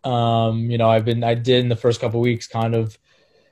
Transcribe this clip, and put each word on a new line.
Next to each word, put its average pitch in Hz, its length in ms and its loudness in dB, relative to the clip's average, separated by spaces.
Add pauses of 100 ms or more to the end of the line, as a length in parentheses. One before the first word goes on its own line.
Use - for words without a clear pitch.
Um, 117 640 0
you 120 80 -2
know, 113 100 4
I've 113 160 4
been, 117 200 -2
I 117 100 0
did 123 300 2
in 123 40 -2
the 117 80 0
first 117 240 0
couple 117 200 -2
of 120 40 0
weeks 120 220 -2
kind 113 300 -2
of 113 200 -4 (560)